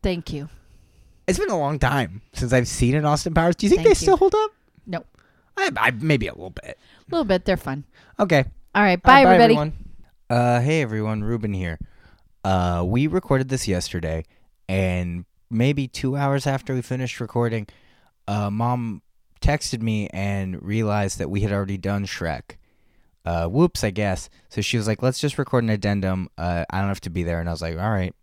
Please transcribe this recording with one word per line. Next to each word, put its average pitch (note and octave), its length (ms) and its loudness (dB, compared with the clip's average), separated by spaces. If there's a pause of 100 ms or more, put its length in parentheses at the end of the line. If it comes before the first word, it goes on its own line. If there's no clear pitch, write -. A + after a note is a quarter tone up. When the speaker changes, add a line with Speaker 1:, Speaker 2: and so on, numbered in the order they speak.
Speaker 1:
Thank F3+ 280 -4
you. D3 180 -10 (760)
Speaker 2:
It's F#3 120 2
been G4 120 -2
a F#3+ 80 0
long C#3+ 200 -2
time A#2+ 420 0 (120)
since B2 200 -2
I've B2 140 4
seen B2+ 280 2
an D3+ 100 0
Austin D3+ 280 0
Powers. E3+ 220 4
Do - 100 -4
you G3 40 4
think F#4 140 6
Speaker 1:
Thank - 40 8 (100)
Speaker 2:
they - 40 -4
Speaker 1:
you. - 40 -2
Speaker 2:
still F#4+ 120 6
hold F#4+ 180 4
up? G#4+ 160 0 (360)
Speaker 1:
No. E3+ 160 -6 (540)
Speaker 2:
I, G4 180 0
I, A#2 160 2
maybe B2 360 0
a C#2 60 -8
little F2+ 180 -14
bit. - 260 -14
Speaker 1:
A - 340 -20
little E4 140 0
bit. F#3 200 0
They're F#3 120 2
fun. C#3 260 -6 (360)
Speaker 2:
Okay. E3 260 4 (280)
Speaker 1:
All G3+ 100 2
right. F#3 200 4
Speaker 2:
All B3 80 8
Speaker 1:
Bye, - 20 12
Speaker 2:
right, C4+ 100 10
bye, G#3+ 120 8
Speaker 1:
everybody. - 80 10
Speaker 2:
everyone. D#3 300 4 (560)
Uh, A#2+ 320 2
hey, D#3 200 2
everyone. G#2+ 420 -2
Ruben A2 300 -2
here. F2+ 240 -4 (680)
Uh, F2 420 2
we B2 220 2
recorded C#3+ 420 0
this C3 180 -4
yesterday, E2 560 -4 (460)
and F2+ 560 -2 (260)
maybe C3 360 0
two C3 280 -4
hours C#3 320 -2
after C3+ 260 -4
we B2+ 80 -2
finished B2+ 380 -6
recording, A2+ 480 -2 (600)
uh, G2+ 220 -2
Mom A#2 520 -2 (400)
texted C#3+ 400 -2
me A2 320 -2
and G2 500 -4
realized G#2 560 -2
that D#2+ 100 -4
we G2+ 120 -2
had G#2 100 0
already G2 260 -2
done G2+ 280 -4
Shrek. - 520 -8 (680)
Uh, E2+ 220 -2
whoops, D3 360 2
I G#2+ 60 0
guess. G2 400 -4 (200)
So - 120 -6
she A#2+ 160 -2
was G#2+ 100 -2
like, A2 140 -2
"Let's B2+ 180 0
just D3 180 -2
record B2+ 260 0
an A2+ 80 -2
addendum. F#2+ 680 -2
Uh, E2+ 320 -2
I F#2+ 100 -4
don't G2 80 0
have G2 140 -4
to F#2 80 -10
be F2 140 -4
there." E2+ 180 -2
And E2+ 80 -4
I - 20 -2
was E2 100 -6
like, E2 160 -6
"All G2+ 140 -2
right F#2 320 -2